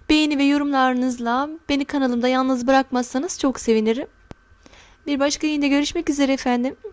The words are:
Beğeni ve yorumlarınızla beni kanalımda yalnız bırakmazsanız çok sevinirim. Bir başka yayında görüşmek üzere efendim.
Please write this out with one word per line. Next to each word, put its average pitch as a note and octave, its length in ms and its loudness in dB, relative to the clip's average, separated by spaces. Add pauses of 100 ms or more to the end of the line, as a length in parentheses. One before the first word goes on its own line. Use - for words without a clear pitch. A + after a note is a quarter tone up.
Beğeni D4+ 280 4
ve C#4 60 2
yorumlarınızla C4 1040 0 (200)
beni C#4+ 160 0
kanalımda B3 420 0
yalnız B3+ 400 0
bırakmazsanız C4 720 0
çok C4 200 -2
sevinirim. A3+ 480 0 (1000)
Bir C#4+ 120 -2
başka D4 280 0
yayında D4 200 0
görüşmek D4 420 0
üzere C#4 240 0
efendim. B3 420 -2 (180)